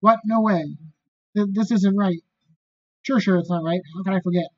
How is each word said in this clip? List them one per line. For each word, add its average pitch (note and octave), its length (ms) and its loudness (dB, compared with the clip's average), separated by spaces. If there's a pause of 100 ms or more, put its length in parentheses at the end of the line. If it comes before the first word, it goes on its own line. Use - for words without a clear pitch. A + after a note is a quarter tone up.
What? A3 240 4
No A3+ 160 0
way. E3 360 0 (600)
Th-, G#3 140 0
this G3+ 200 -2
isn't G3 260 2
right. F#3+ 240 0 (800)
Sure, C4+ 180 0
sure, F#3+ 180 2
it's E3+ 120 -2
not E3+ 140 -2
right. E3+ 160 -2 (140)
How F#3 80 -10
could F#3+ 120 -4
I F#3 60 0
forget? F3 260 -2 (120)